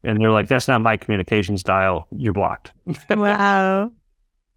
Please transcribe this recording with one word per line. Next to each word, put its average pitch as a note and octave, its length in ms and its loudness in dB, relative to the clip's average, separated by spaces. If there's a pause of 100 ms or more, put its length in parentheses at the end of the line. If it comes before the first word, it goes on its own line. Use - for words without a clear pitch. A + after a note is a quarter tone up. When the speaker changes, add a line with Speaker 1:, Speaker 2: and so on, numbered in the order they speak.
Speaker 1:
And G#2+ 160 0
they're A2 100 4
like, G#2+ 180 2
"That's C3 200 0
not A#2+ 140 2
my A2+ 140 2
communication G2+ 640 -2
style. F#2+ 480 0 (100)
You're A2+ 160 -2
blocked." - 400 -4 (140)
<laughs> - 240 -8
Speaker 2:
Wow. G3+ 800 0 (680)